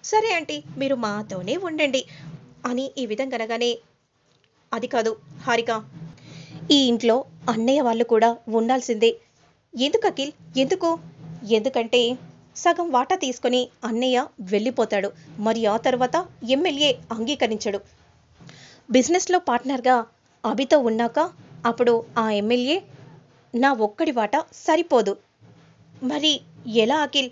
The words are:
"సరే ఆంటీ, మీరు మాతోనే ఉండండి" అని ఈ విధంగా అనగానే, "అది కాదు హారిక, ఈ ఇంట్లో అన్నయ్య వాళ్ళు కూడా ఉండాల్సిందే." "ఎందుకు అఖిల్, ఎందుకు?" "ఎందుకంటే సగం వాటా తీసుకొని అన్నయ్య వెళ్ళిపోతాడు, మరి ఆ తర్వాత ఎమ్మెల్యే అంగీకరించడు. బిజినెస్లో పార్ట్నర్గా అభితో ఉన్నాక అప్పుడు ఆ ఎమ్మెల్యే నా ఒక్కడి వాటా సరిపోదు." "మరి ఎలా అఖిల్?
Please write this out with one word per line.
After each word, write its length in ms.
"సరే 260
ఆంటీ, 200
మీరు 240
మాతోనే 500
ఉండండి" 340
అని 160
ఈ 100
విధంగా 280
అనగానే, 300
"అది 240
కాదు 180
హారిక, 240
ఈ 40
ఇంట్లో 240
అన్నయ్య 340
వాళ్ళు 180
కూడా 180
ఉండాల్సిందే." 540
"ఎందుకు 340
అఖిల్, 260
ఎందుకు?" 260
"ఎందుకంటే 460
సగం 380
వాటా 280
తీసుకొని 380
అన్నయ్య 300
వెళ్ళిపోతాడు, 560
మరి 160
ఆ 20
తర్వాత 320
ఎమ్మెల్యే 360
అంగీకరించడు. 640
బిజినెస్లో 500
పార్ట్నర్గా 480
అభితో 340
ఉన్నాక 300
అప్పుడు 240
ఆ 20
ఎమ్మెల్యే 360
నా 160
ఒక్కడి 320
వాటా 220
సరిపోదు." 500
"మరి 220
ఎలా 220
అఖిల్? 260